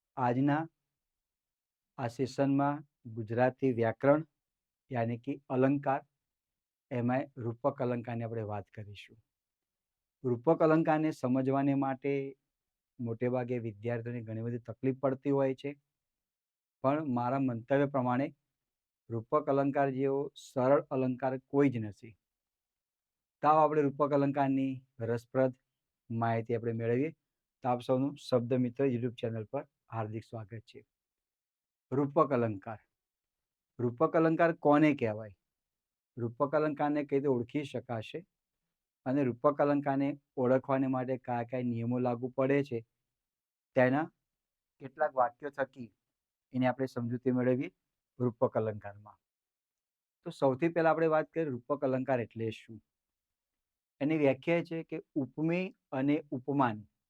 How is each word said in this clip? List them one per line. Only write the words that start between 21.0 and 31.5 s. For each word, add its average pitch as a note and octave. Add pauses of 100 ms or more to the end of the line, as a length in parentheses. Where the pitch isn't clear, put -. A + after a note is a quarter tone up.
કોઈ C#3
જ A#2+
નથી. G#2+ (1200)
તો D3
આવો D#3
આપણે D3+
રૂપક C#3
અલંકારની C3+ (160)
રસપ્રદ A#2+ (560)
માહિતી A#2
આપણે A#2
મેળવીએ. A#2+ (520)
તો B2+
આપ B2
સૌનું C3+
શબ્દ A#2+
મિત્ર B2+
YouTube B2
ચેનલ A2+
પર C#3 (240)
હાર્દિક A2
સ્વાગત A2
છે. - (1080)